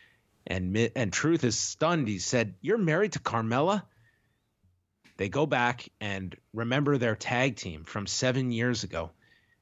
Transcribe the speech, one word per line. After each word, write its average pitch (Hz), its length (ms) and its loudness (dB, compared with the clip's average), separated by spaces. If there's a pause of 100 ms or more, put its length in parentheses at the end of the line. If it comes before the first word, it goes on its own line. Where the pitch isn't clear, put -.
(440)
And 92 280 -2
Mi-, 113 240 2
and 113 160 0
Truth 160 320 2
is 117 120 2
stunned. 160 520 0
He 101 100 -2
said, 110 420 0
"You're 175 160 0
married 190 360 2
to - 80 -6
Carmella?" 131 640 2 (1300)
They 98 120 0
go 139 180 0
back 123 420 0 (120)
and 95 340 -6 (180)
remember 131 460 2
their 117 160 2
tag 127 400 0
team 80 300 -10
from 101 240 -6
seven 127 420 0
years 120 320 0
ago. 82 300 -6 (500)